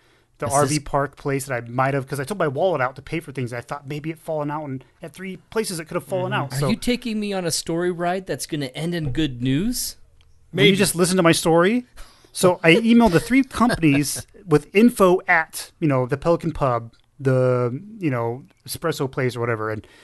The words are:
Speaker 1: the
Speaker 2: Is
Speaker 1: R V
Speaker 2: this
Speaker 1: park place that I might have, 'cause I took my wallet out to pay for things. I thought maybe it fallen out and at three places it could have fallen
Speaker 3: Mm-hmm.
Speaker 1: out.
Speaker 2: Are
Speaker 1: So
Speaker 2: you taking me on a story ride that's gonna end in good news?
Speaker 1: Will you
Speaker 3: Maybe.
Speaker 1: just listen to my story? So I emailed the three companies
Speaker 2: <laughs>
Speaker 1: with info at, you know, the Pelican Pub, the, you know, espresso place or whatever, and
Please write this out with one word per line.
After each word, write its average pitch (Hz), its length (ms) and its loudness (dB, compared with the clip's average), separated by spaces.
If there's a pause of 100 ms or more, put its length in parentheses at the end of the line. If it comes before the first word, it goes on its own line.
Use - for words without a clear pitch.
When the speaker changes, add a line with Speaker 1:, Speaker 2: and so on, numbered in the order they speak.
(400)
Speaker 1:
the 147 80 -4
Speaker 2:
Is - 60 -2
Speaker 1:
R 143 120 4
V 147 100 0
Speaker 2:
this 151 100 -4
Speaker 1:
park 143 320 -4
place 135 280 -4
that 139 80 -8 (100)
I 117 60 -16
might 131 240 0
have, 131 140 -2
'cause 139 120 -6
I 135 40 -6
took 202 160 -6
my 165 80 0
wallet 147 340 0
out 131 140 -2
to 135 60 -16
pay 160 180 -6
for 151 120 -12
things. 123 220 -6
I 120 80 -8
thought 143 260 -12
maybe 147 220 -8
it 160 100 -10
fallen 151 300 -6
out 151 180 -6
and 131 160 -10 (180)
at 156 120 -16
three 185 240 -12 (120)
places 196 300 -4
it 160 60 -10
could 170 100 -8
have 165 100 -4
fallen 185 260 -4
Speaker 3:
Mm-hmm. 180 100 -2
Speaker 1:
out. 131 120 -8
Speaker 2:
Are 135 60 -4
Speaker 1:
So 147 100 0
Speaker 2:
you 220 80 2
taking 240 420 -4
me 208 140 -4
on 185 120 -4
a 160 60 -2
story 175 400 -2
ride 180 340 -4
that's 147 200 -8
gonna 147 220 -4
end 170 280 -6
in 151 160 -4
good 131 320 -2
news? 165 540 -2 (560)
Speaker 1:
Will 175 100 0
you 202 80 8
Speaker 3:
Maybe. 196 60 2
Speaker 1:
just 185 180 2
listen 180 220 2
to 180 60 4
my 165 100 6
story? 180 520 2 (460)
So 180 320 2
I 165 120 6
emailed 226 360 6
the 165 80 6
three 262 240 2
companies 160 840 0 (100)
Speaker 2:
<laughs> - 120 -20
Speaker 1:
with 151 280 2
info 196 520 6
at, - 520 -2
you 170 80 0
know, 131 180 2
the 135 120 -2
Pelican 165 360 0
Pub, 120 400 -2 (260)
the, 127 600 0 (200)
you 165 100 -2
know, 123 340 -4 (240)
espresso 151 420 -4
place 127 280 -2
or - 40 -6
whatever, 110 280 -4
and 107 160 -8 (180)